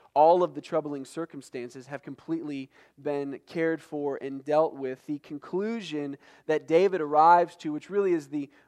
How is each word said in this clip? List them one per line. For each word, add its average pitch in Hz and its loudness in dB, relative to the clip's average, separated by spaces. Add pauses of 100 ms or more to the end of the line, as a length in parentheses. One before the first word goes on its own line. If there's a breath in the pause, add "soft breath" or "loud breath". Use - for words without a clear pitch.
(140 soft breath)
all 170 6
of 156 0
the 143 -10
troubling 147 -6
circumstances 131 -14
have 143 -14
completely 147 -8 (320 soft breath)
been 143 -6
cared 165 -2
for 147 -6
and 135 -10
dealt 151 2
with. 131 -8
The 147 -6
conclusion 156 -6 (300 soft breath)
that 147 -2
David 180 4
arrives 160 6
to, 156 -8
which 151 -10
really 196 0
is 147 -2
the 143 -6 (200 soft breath)